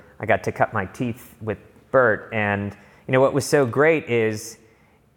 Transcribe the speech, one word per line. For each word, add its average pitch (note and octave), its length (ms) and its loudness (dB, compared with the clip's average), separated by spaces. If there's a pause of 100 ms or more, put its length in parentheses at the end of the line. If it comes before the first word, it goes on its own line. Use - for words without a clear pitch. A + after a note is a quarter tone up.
(200)
I G#2+ 60 -10
got G2+ 200 0
to A2 60 -4
cut - 220 -2
my G2+ 140 -4
teeth - 540 -10
with G#2+ 180 -8 (320)
Bert. A#2+ 420 2
And, G2+ 420 -2 (320)
you B2 40 -6
know, C3 100 4
what C3+ 120 2
was C#3 120 -2
so D3 200 2
great C#3 440 0
is A2 480 -2 (600)